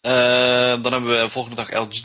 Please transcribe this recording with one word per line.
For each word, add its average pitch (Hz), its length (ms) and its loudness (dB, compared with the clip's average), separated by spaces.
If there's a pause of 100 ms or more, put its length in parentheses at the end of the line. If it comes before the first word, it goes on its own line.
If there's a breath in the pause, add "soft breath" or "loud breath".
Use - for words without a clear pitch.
Eh, 123 800 2
dan 123 100 -2
hebben 120 300 0
we 113 80 0
volgende 117 260 -8 (100)
dag - 60 -16
L 113 240 -2
G. - 100 -6